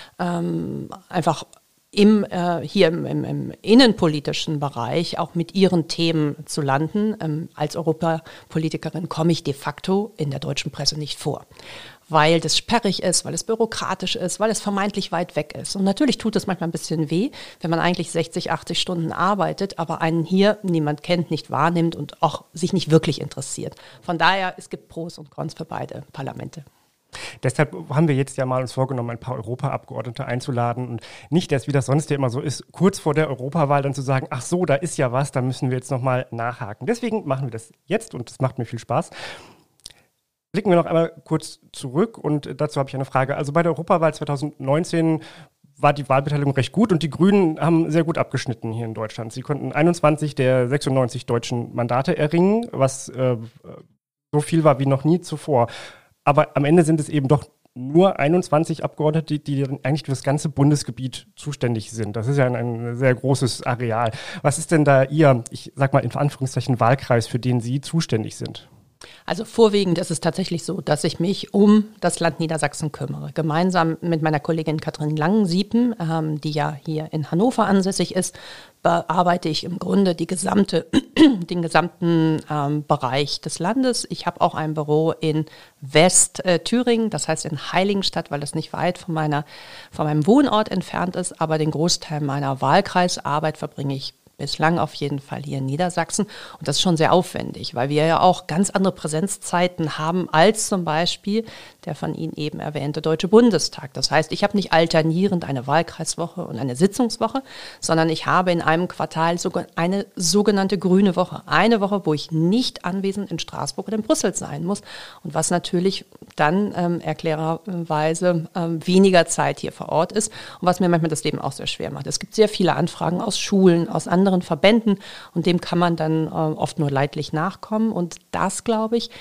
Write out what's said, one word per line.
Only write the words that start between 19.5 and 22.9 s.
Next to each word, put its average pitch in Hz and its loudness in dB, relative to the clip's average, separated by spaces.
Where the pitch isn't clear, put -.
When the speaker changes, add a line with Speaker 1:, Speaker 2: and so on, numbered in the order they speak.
Speaker 1:
aber 165 -6
einen 165 0
hier 196 4
niemand 156 0
kennt, 175 0
nicht - -4
wahrnimmt 165 2
und - -10
auch 156 -2
sich 175 -2
nicht 156 -2